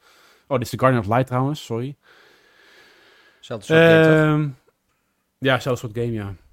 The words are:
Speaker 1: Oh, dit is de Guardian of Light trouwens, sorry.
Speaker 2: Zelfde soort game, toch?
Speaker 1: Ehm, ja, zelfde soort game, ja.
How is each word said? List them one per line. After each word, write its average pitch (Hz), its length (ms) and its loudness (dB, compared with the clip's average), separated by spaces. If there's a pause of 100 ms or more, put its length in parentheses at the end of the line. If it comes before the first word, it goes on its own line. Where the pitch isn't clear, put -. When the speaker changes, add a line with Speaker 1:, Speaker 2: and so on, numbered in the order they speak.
(460)
Speaker 1:
Oh, 139 100 -4
dit 123 100 -4
is - 40 -14
de 117 80 -8
Guardian 131 240 2
of 92 80 -8
Light 127 160 0
trouwens, 135 380 -6
sorry. 123 320 -10 (1400)
Speaker 2:
Zelfde 113 260 -14
soort 160 120 2
game, 165 240 6
toch? 160 100 4
Speaker 1:
Ehm, 151 360 2 (880)
ja, 131 220 0
zelfde 123 200 -4
soort 117 180 -10
game, 120 140 -4
ja. 101 220 -8 (180)